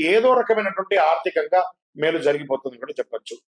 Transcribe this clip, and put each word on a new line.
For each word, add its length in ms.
ఏదో 340
రకమైనటువంటి 640
ఆర్థికంగా 760
మేలు 220
జరిగిపోతుంది 600
కూడా 200
చెప్పొచ్చు. 380